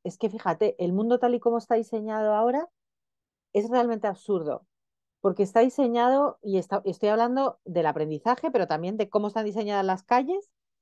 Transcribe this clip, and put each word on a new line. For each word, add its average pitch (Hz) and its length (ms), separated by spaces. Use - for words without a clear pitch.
es 180 140
que 214 120
fíjate, 190 540
el 175 80
mundo 226 260
tal 247 160
y 240 60
como 233 180
está 226 180
diseñado 214 580
ahora 247 340
es 208 160
realmente 233 360
absurdo, 185 600
porque 196 240
está 196 160
diseñado, 254 840
y 196 160
está, 196 260
estoy 196 260
hablando 240 540
del 170 220
aprendizaje, 156 640
pero 202 180
también 175 300
de 196 120
cómo 208 180
están 214 180
diseñadas 202 400
las 190 160
calles, 277 480